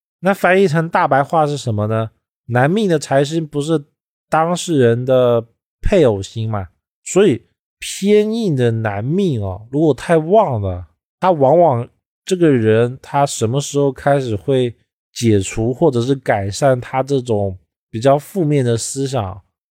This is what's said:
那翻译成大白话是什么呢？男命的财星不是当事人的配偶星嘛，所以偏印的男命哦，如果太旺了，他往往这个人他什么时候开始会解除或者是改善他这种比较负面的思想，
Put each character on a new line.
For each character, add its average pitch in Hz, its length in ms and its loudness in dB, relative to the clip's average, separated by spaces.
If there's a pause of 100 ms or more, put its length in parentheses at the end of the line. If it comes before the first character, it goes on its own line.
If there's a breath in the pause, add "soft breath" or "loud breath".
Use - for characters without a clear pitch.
(200)
那 185 120 0
翻 190 300 2
译 196 60 4
成 160 200 0
大 170 200 0
白 139 160 2
话 156 240 0
是 147 100 -4
什 117 160 -6
么 104 140 -2
呢？ 113 240 -4 (340)
男 123 240 2
命 208 180 0
的 160 120 2
财 139 240 0
星 160 220 -4
不 147 140 -8
是 147 260 -2 (440)
当 160 260 0
事 170 220 -2
人 120 260 2
的 123 440 2 (340)
配 180 240 4
偶 101 160 2
星 110 260 -8
嘛， 101 200 -6 (360)
所 196 240 2
以 120 140 0 (380)
偏 208 520 0
印 220 240 -2
的 123 140 2
男 110 340 -4
命 151 380 -2
哦， 101 300 -8
如 139 80 -2
果 156 140 4
太 170 220 -2
旺 160 460 2
了， 90 240 -6 (340)
他 185 120 2
往 147 280 4
往 127 300 2 (340)
这 185 140 -4
个 165 140 4
人 117 500 2
他 143 240 -2
什 113 240 -2
么 139 100 -2
时 139 200 -4
候 139 120 2
开 143 280 -2
始 120 160 -4
会 127 400 -2 (360)
解 110 280 2
除 113 340 -4
或 160 160 2
者 120 120 0
是 135 120 -2
改 104 380 -2
善 131 280 0
他 131 220 -4
这 135 180 -2
种 101 380 -2 (320)
比 113 100 -10
较 139 180 4
负 165 280 -4
面 147 180 0
的 117 140 0
思 135 300 -6
想， 101 340 -6 (380)